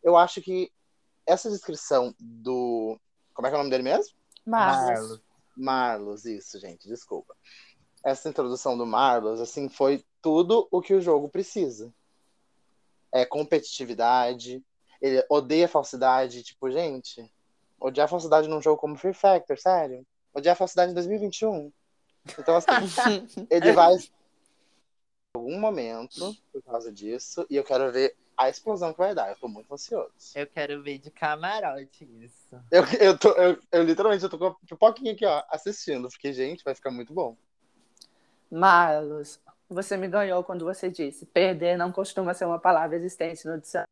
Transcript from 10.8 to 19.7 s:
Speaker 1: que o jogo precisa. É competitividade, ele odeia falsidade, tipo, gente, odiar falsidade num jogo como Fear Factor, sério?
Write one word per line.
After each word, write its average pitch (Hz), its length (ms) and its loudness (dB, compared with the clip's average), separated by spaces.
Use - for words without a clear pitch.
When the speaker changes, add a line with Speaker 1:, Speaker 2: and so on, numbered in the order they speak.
Speaker 1:
que 196 140 0
o 190 60 4
jogo 151 280 0
precisa. 123 640 -6
É 127 140 2
competitividade, 123 1400 -2
ele 131 280 2
odeia 147 400 2
falsidade, 127 760 0
tipo, - 280 -8
gente, 131 600 -8
odiar 135 300 0
falsidade 156 400 2
num 160 140 -4
jogo 151 180 2
como 151 160 -6
Fear 185 160 -4
Factor, 180 460 2
sério? 139 480 -2